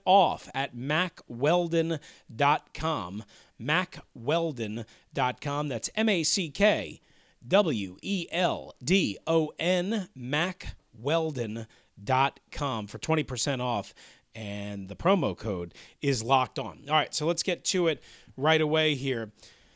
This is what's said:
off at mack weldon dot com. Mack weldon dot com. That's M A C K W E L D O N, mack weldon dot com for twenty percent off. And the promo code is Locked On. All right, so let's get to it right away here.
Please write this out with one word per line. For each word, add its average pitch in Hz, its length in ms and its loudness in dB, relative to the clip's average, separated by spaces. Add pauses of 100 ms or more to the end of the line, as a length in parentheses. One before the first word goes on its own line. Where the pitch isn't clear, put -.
off 185 500 4
at 139 220 -4
mack 151 540 -2
weldon 165 720 2 (360)
dot 143 380 2
com. 107 500 -4 (340)
Mack 156 420 -2 (140)
weldon 120 720 -4 (300)
dot 127 260 0
com. 143 300 -4
That's 120 260 -4
M 226 140 2
A 175 140 2
C 165 260 0
K 127 500 0 (480)
W 123 540 2
E 185 280 -4
L 110 540 -2
D 143 420 2
O 160 320 2
N, 185 560 0
mack 147 640 -4 (180)
weldon 120 720 -2 (380)
dot 131 380 2 (100)
com 117 360 -4
for 113 100 -12
twenty 160 260 0
percent 127 380 -2
off. 120 320 -2 (420)
And 101 540 -8
the 95 80 -12
promo 165 400 2
code 90 360 -4 (280)
is 135 200 0
Locked 127 380 2
On. 131 300 -8
All 156 60 2
right, 147 200 0
so 151 100 -4
let's 170 160 0
get 175 220 -4
to 180 240 0
it 147 160 -2 (320)
right 160 240 4
away 156 360 2
here. 120 360 -2 (440)